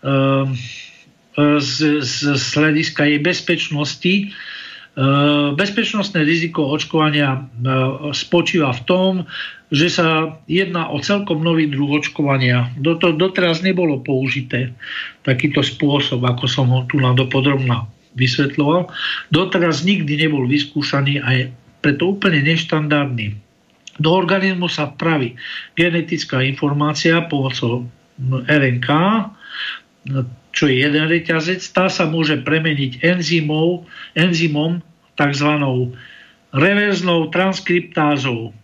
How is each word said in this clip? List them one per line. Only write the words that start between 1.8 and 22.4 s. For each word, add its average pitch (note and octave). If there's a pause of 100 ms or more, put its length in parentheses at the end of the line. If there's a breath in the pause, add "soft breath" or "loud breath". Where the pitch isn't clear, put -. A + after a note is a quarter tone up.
z, A#2+ (220)
z B2
hľadiska D3+
jej D3
bezpečnosti. D3
E, G3+ (1300 loud breath)
bezpečnostné G3+
riziko E3
očkovania, D3
e, - (720)
spočíva E3
v B2
tom, F#3 (600 loud breath)
že D#3
sa D#3+
jedná F3
o -
celkom G3
nový D#3+
druh C#3+
očkovania. C3
Do E3
to, E3+
doteraz F3+
nebolo F3
použité B2+ (540 loud breath)
takýto C#3
spôsob, C#3+
ako B2
som B2+
ho B2+
tu C#3
na B2+
dopodrobná C3 (240)
vysvetľoval. C#3+ (400 loud breath)
Doteraz E3+
nikdy D#3+
nebol D3
vyskúšaný C#3
a B2
je B2+ (380)
preto D3+
úplne F3